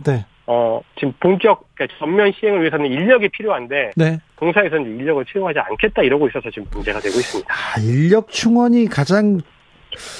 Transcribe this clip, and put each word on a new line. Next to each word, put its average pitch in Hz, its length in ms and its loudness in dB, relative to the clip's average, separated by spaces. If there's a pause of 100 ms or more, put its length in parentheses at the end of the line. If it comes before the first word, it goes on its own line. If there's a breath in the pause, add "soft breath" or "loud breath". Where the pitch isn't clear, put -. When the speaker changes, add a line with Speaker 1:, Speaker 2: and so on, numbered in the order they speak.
Speaker 1:
네. 127 200 0 (220)
Speaker 2:
어, 117 340 0 (180)
지금 - 220 -4
본격, 196 540 2
그러니까 - 260 -8
전면 196 320 2
시행을 202 300 0
위해서는 151 240 0
인력이 196 420 2
필요한데, 135 640 -4
Speaker 1:
네. 160 240 0 (160)
Speaker 2:
공사에서는 165 500 0
인력을 131 420 -2
채용하지 175 340 -2
않겠다 110 420 -2
이러고 143 240 2
있어서 117 240 -6
지금 101 220 -12
문제가 104 260 -6
되고 101 160 -4
있습니다. - 340 -4
Speaker 1:
아, - 320 -6
인력 156 500 2
충원이 240 560 4
가장, 196 520 2 (800 loud breath)